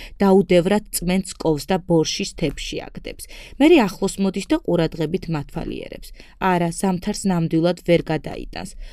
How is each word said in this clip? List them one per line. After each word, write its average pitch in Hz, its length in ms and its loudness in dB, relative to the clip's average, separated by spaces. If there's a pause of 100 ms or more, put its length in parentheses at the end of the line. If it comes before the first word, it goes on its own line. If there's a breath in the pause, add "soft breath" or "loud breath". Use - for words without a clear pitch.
(160 loud breath)
დაუდევრად 190 720 4
წმენს 180 440 -2
კოვს 151 340 -2
და 190 120 2
ბორშის 170 560 0
თეფში - 460 -6
აგდებს. - 440 -14 (300 loud breath)
მერე 320 240 8
ახლოს 196 380 0
მოდის 190 320 -2
და 302 100 2
ყურადღებით 165 720 -2
მათვალიერებს. - 760 -8 (300 loud breath)
არა, 175 320 2
ზამთარს 190 520 -2
ნამდვილად 170 600 2
ვერ 170 200 4
გადაიტანს. - 680 -8 (220 soft breath)